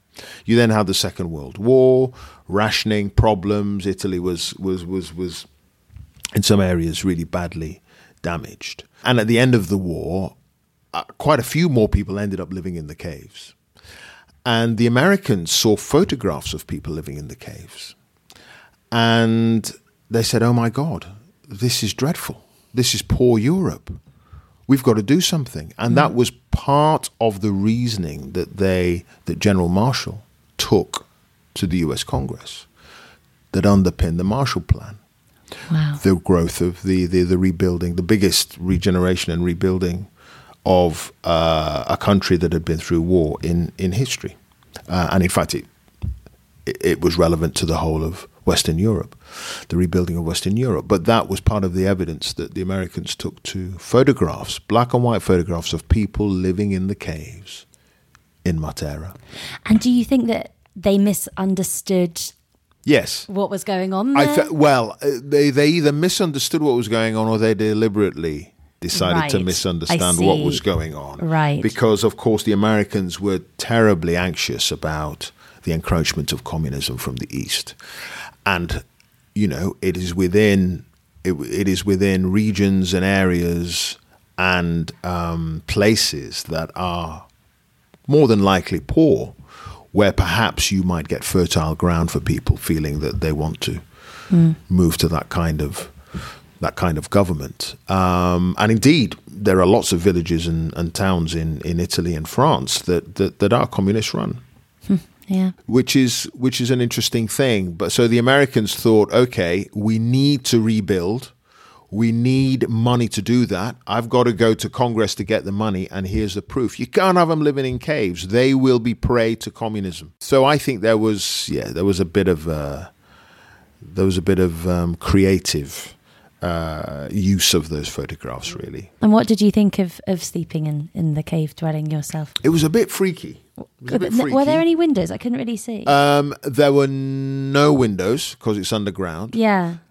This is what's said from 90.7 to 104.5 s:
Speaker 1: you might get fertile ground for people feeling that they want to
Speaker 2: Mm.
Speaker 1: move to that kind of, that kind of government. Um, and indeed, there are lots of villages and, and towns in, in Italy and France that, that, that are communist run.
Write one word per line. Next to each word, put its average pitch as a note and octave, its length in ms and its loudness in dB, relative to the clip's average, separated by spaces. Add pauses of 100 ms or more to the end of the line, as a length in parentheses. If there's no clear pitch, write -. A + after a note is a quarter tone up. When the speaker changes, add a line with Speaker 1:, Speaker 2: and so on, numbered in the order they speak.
Speaker 1:
you F#2 100 0
might F2 240 -2
get - 160 -6
fertile D#2+ 500 0
ground E2 380 0
for E2+ 80 -2
people - 380 0
feeling D2+ 420 -2
that C#2 220 -4
they D#2 100 0
want D#2 300 -4
to E2 180 -6 (500)
Speaker 2:
Mm. E3 260 4 (140)
Speaker 1:
move F2+ 280 4
to E2 100 0
that D#2+ 220 -4
kind D#2+ 320 -2
of, - 280 -6 (680)
that - 160 -4
kind E2 220 0
of D#2 120 -8
government. F2 640 -2 (140)
Um, F2+ 680 2
and G#2+ 120 2
indeed, A#2 440 4 (120)
there G2 340 2
are F2 40 6
lots G2 280 4
of F2 80 0
villages E2+ 460 2
and, D#2+ 280 -2
and E2 180 -4
towns F2 400 0
in, D#2+ 280 -4
in E2+ 180 -2
Italy F2 340 -2
and D#2 140 -6
France B2 540 0
that, - 340 -2
that, - 240 -2
that G2+ 140 2
are C3+ 140 2
communist G#2 460 0
run. - 280 -6 (460)